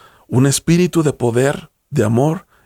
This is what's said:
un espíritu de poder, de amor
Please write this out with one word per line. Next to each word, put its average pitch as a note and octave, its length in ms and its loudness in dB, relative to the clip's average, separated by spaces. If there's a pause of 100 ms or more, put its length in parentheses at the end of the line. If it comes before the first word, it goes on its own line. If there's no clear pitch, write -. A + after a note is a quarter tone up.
(280)
un B2+ 200 2
espíritu E3 560 0
de C#3+ 100 0
poder, B2 560 -2 (220)
de A#2+ 120 0
amor B2+ 440 0 (180)